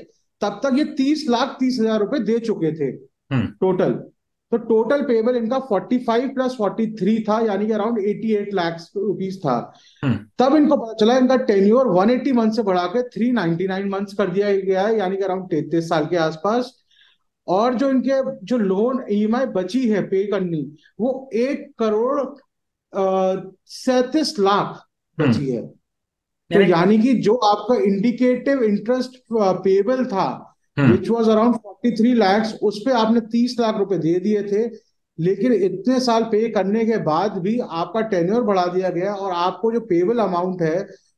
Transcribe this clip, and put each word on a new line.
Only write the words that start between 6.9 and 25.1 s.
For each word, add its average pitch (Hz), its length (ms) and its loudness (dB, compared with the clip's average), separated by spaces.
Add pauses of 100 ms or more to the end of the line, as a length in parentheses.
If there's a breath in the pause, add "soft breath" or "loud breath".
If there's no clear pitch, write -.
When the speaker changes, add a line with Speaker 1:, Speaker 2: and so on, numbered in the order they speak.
Speaker 1:
था, 214 200 -2
यानी 214 280 0
कि 220 60 -2
around 214 260 -2
एटी 208 340 -2
एट 202 200 -4
lakhs 175 560 -4
rupees 190 240 -4
था। 123 400 -4 (300 soft breath)
Speaker 2:
हम्म। 127 160 0 (200)
Speaker 1:
तब 269 160 4
इनको 294 220 4
पता 226 160 -8
चला 233 240 4
इनका 254 180 4
tenure 220 520 4
वन 190 220 4
एटी 254 220 0
मंथ 226 200 2
से 226 120 -2
बढ़ा 180 220 2
के 190 160 -2
थ्री 247 300 -2
नाइंटी 180 360 0
नाइन 196 220 -4
months 196 240 -6
कर 208 140 0
दिया 202 280 0
गया 190 260 0
है, 220 160 0
यानी 190 200 -2
कि 190 60 -4
around 185 280 -4
तैंतीस 165 380 -2
साल 160 160 0
के 165 100 -4
आसपास। 185 720 -2 (600)
और 220 260 2
जो 269 160 0
इनके, 262 560 -2
जो 247 120 -2
loan 220 540 0
ईएमआई 214 340 0
बची 233 440 -2
है 202 120 2
पे 196 260 -2
करनी, 180 440 -4 (280 soft breath)
वो 254 340 -4
एक 247 460 -4
करोड़, 226 400 0 (800)
अ, 190 360 0 (300)
सैंतीस 254 760 -2
लाख 196 460 0 (340)